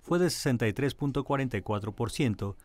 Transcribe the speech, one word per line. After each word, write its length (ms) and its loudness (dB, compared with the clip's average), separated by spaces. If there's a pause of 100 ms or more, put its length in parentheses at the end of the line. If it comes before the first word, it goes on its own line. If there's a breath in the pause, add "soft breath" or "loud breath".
fue 160 2
de 100 4
sesenta 380 0
y 60 2
tres 200 0
punto 300 -2
cuarenta 340 0
y 60 -4
cuatro 320 -2
por 160 -2
ciento, 520 0